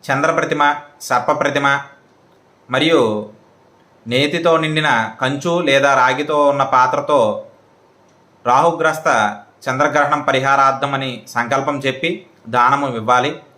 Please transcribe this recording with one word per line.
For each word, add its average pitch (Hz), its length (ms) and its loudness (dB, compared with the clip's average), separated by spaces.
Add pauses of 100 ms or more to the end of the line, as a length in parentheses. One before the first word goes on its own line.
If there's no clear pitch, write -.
(120)
చంద్రప్రతిమ, 147 600 0 (260)
సర్పప్రతిమ 139 800 -2 (880)
మరియు 127 600 0 (760)
నేతితో 151 500 0
నిండిన 151 540 0 (100)
కంచు 143 400 -2
లేదా 139 340 2
రాగితో 143 540 2
ఉన్న 139 140 0
పాత్రతో 131 800 0 (1000)
రాహుగ్రస్త 147 920 0 (320)
చంద్రగ్రహణం 143 540 0
పరిహారార్థమని 135 1040 0
సంకల్పం 139 500 -2
చెప్పి 139 480 -4 (220)
దానము 127 480 0
ఇవ్వాలి. 123 460 0 (160)